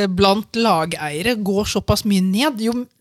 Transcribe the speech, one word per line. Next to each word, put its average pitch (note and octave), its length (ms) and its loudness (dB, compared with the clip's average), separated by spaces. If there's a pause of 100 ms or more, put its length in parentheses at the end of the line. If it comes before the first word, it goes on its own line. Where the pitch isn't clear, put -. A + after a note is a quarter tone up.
blant G3 500 0
lageiere E3+ 800 0
går G3+ 320 -2
såpass - 400 -2
mye G3 160 4
ned, A3 400 0
jo A3+ 100 0 (280)